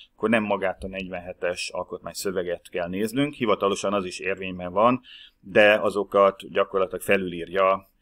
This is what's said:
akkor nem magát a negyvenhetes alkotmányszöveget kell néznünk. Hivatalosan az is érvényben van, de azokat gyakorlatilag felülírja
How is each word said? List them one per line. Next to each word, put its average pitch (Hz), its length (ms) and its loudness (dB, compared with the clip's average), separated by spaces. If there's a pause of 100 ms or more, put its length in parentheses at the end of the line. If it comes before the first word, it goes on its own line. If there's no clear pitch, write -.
(160)
akkor 110 140 -2
nem 113 140 2
magát 95 400 -2
a 98 40 -10
negyvenhetes 90 800 -8
alkotmányszöveget 87 1000 -6
kell 87 180 -4
néznünk. 110 460 -2
Hivatalosan 98 600 0
az 98 120 -2
is 90 140 -10
érvényben 90 520 -6
van, 120 300 2 (380)
de 104 340 6
azokat 98 800 2
gyakorlatilag 95 500 -2
felülírja 95 880 0 (120)